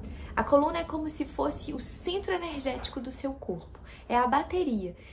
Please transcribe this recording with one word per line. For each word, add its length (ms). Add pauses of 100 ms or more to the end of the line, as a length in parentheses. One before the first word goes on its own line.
(340)
A 80
coluna 380
é 40
como 240
se 160
fosse 480
o 60
centro 540
energético 680
do 120
seu 200
corpo, 460 (300)
é 80
a 100
bateria. 720 (160)